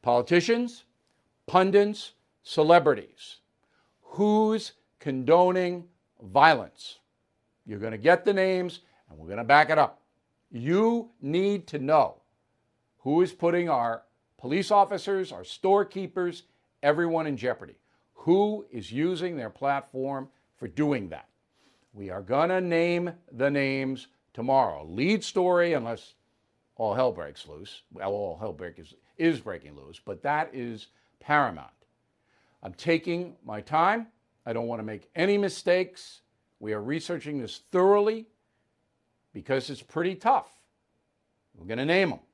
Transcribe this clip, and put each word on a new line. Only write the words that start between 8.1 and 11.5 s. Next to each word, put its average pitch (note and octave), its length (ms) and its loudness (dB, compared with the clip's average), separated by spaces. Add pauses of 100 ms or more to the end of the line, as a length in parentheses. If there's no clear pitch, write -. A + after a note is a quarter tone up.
the G#3 100 2
names, F#3 460 0 (300)
and D#2 80 -20
we're D#2 100 -18
gonna G#2 160 -8
back D3 260 6
it D#3 80 2
up. - 240 0 (480)
You G#3+ 600 0 (120)
need F3+ 460 -2